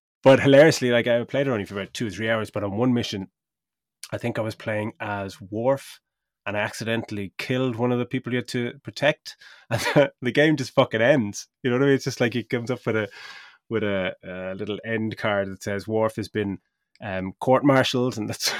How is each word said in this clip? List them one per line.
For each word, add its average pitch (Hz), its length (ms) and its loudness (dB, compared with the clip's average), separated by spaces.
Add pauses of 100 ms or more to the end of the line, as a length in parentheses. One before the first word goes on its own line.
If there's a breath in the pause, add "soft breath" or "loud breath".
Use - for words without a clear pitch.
(220)
but 135 160 10
hilariously, 139 520 6
like, 120 180 2
I 120 160 2
played 139 240 -2
it - 20 0
only 104 140 -2
for 98 100 -14
about 95 180 -8
two 123 140 -4
or 104 40 -4
three 107 200 -4
hours. 110 220 -2
But 101 100 -4
on 101 140 -4
one 123 180 2
mission, 101 340 -4 (840)
I 107 60 -6
think 120 200 -4
I 113 40 -2
was 110 120 -6
playing 107 460 -6
as 101 400 -8
Worf, 107 580 -4 (480)
and 101 100 -4
I 104 40 0
accidentally 110 760 -4
killed 127 400 -2
one 123 160 0
of 123 60 0
the 123 80 -2
people 127 260 -6
you 127 60 0
had 120 100 -8
to 120 240 -4 (100)
protect, - 540 -2 (160)
<laughs> - 180 -16
and 117 100 -2
the, 139 320 4 (100)
the 123 100 -2
game 151 240 4
just 131 180 -6
fucking 117 280 2
ends. 120 460 2 (140)
You 127 80 0
know 123 60 2
what 135 60 2
I 139 40 4
mean? 139 80 6
It's 131 100 0
just - 160 -4
like, 120 160 0
it 113 120 -6
comes 117 220 -4
up 120 160 -6
with 110 100 0
a, 104 120 -2 (640 loud breath)
with 110 120 0
a, 98 400 -2
a 92 320 -10
little 101 300 -6
end 110 320 -4
card 101 340 -2
that 95 120 -14
says, 101 260 -6
"Worf 110 280 0
has 104 120 -8
been, 98 300 -4 (440)
um, 95 360 -6
court-martialed," 127 800 2
and 107 140 -6
that's, - 300 -4